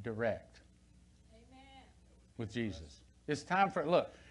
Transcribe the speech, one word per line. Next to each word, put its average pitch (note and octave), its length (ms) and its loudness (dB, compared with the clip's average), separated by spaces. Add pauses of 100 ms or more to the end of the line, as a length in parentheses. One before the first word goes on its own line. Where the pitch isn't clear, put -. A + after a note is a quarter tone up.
direct A2 600 -2 (1800)
with A2 160 -6
Jesus. F#2+ 480 -4 (260)
It's D3 160 -2
time F#3+ 280 2
for, D#3+ 140 -2
look, D#3+ 280 4 (180)